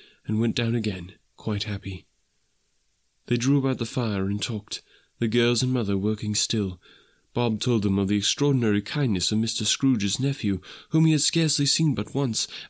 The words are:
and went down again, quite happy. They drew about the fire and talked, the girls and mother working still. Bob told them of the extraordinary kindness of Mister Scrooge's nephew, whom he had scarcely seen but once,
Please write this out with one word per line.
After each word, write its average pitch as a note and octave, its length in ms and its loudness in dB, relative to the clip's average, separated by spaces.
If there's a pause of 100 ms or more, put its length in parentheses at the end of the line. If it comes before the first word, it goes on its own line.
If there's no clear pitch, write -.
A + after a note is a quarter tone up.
(260)
and G#2+ 140 0
went A#2 160 0
down A#2 200 0
again, F#2+ 380 -4 (220)
quite G2+ 280 -4
happy. G2 420 -8 (1200)
They B2 100 0
drew C3 220 4
about C3 220 0
the A2+ 60 -2
fire G#2 420 -2
and G#2 140 -2
talked, - 400 -6 (380)
the A#2 80 2
girls A#2+ 360 2
and B2+ 100 0
mother G2+ 240 0
working G#2+ 380 -2
still. G2 440 -2 (540)
Bob A#2 260 0
told A#2 240 2
them G2 160 2
of G2 80 2
the G#2 100 2
extraordinary A#2 640 2
kindness G#2+ 500 0
of G#2+ 80 2
Mister A2 260 -2
Scrooge's G#2+ 540 0
nephew, A2+ 420 -2 (280)
whom D#3+ 160 4
he D#3+ 60 6
had D3+ 100 2
scarcely D#3+ 440 0
seen D3+ 280 2
but - 220 -6
once, B2+ 320 -2 (220)